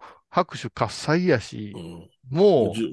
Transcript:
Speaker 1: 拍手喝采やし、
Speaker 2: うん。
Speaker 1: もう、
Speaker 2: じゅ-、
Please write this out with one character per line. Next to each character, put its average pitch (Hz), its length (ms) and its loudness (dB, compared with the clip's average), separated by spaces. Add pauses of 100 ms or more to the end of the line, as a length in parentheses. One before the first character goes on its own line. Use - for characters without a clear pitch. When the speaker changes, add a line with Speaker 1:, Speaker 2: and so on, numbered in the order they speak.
(300)
Speaker 1:
拍 - 320 -4
手 123 80 -10
喝 - 260 -4
采 175 320 0
や 131 120 4
し、 107 360 -12
Speaker 2:
う - 40 -12
ん。 85 300 -16 (200)
Speaker 1:
も 151 420 4
う、 95 40 -8
Speaker 2:
じ 113 80 -2
ゅ-、 - 100 -2